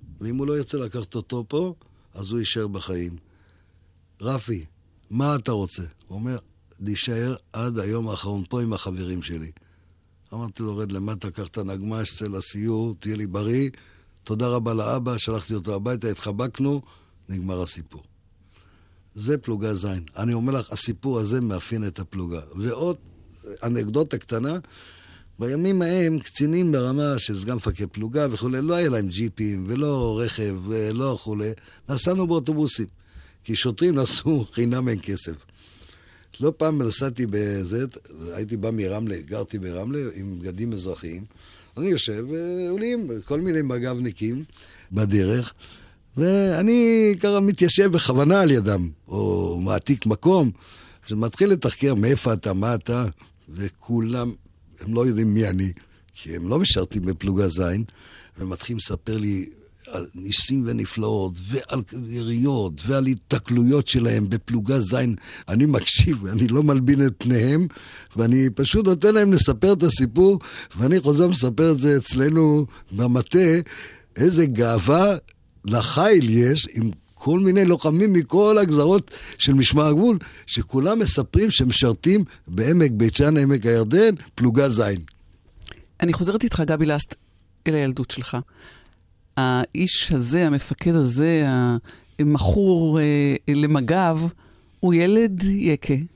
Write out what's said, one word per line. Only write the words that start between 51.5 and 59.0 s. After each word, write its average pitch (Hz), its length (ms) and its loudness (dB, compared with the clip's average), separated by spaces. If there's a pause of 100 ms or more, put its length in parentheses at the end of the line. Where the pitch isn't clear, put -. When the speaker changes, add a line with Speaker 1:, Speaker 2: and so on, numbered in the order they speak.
Speaker 1:
לתחקר 139 440 0
מאיפה 117 380 2
אתה, 101 200 -2
מה 104 220 -2
אתה, 120 320 -4 (420)
וכולם, 113 840 -4 (480)
הם 110 140 -6
לא 120 120 2
יודעים 110 280 2
מי 110 140 2
אני, 92 240 -2 (420)
כי 80 220 -12
הם 85 120 -8
לא 127 100 0
משרתים 101 440 -2
בפלוגה 95 460 -2
זין, 90 360 -2 (540)
ומתחילים 95 400 -8
לספר - 380 -6